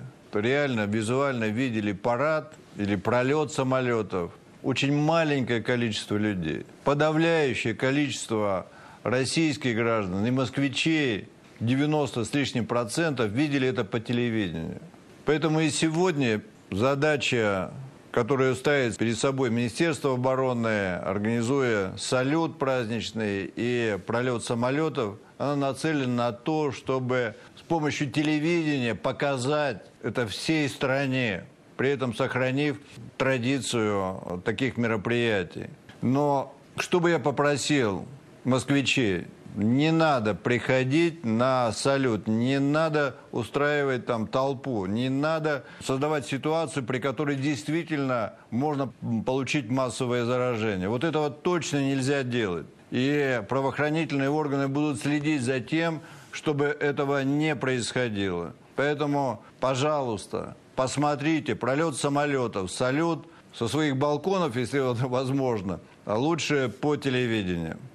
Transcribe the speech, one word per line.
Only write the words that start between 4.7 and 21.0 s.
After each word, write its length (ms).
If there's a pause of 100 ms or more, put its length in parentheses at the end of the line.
маленькое 680
количество 540
людей. 500 (180)
Подавляющее 920
количество 920 (360)
российских 720
граждан 500
и 60
москвичей, 960 (320)
девяносто 640
с 100
лишним 340
процентов, 640
видели 360
это 160
по 160
телевидению. 800 (440)
Поэтому 340
и 100
сегодня 720 (300)
задача, 1000 (380)
которую 460
ставит 420
перед 200
собой 320
Министерство 640
обороны, 840
организуя 1000